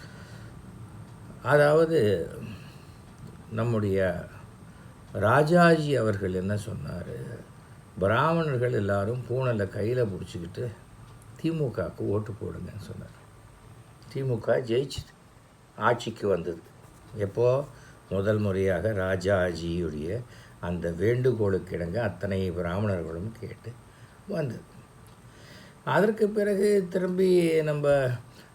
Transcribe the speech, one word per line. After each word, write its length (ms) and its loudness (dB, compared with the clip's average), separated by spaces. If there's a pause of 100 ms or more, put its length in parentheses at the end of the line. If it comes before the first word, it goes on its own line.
(1400)
அதாவது, 840 4 (1200)
நம்முடைய 720 0 (880)
ராஜாஜி 840 6
அவர்கள் 380 0
என்ன 200 -2
சொன்னாரு? 680 -8 (760)
"பிராமணர்கள் 720 2
எல்லாரும் 580 0
பூணலை 380 0
கையில 380 0
புடிச்சுக்கிட்டு 640 -8 (720)
திமுகவுக்கு 580 -4
ஓட்டு 320 -2
போடுங்கன்னு" 480 -10
சொன்னார். 380 -14 (960)
திமுக 540 0
ஜெயிச்சுது, 440 -2 (640)
ஆட்சிக்கு 520 0
வந்தது. 320 0 (560)
எப்போ? 480 0 (460)
முதல் 280 2
முறையாக 540 0
ராஜாஜியுடைய 1300 0 (400)
அந்த 300 -4
வேண்டுகோளுக்கு 840 0
இணங்க 280 -4
அத்தனை 480 -2
பிராமணர்களும் 920 -4
கேட்டு 320 -14 (560)
வந்தது. 320 -4 (1200)
அதற்கு 440 4
பிறகு 640 2
திரும்பி 720 4
நம்ம 460 2 (460)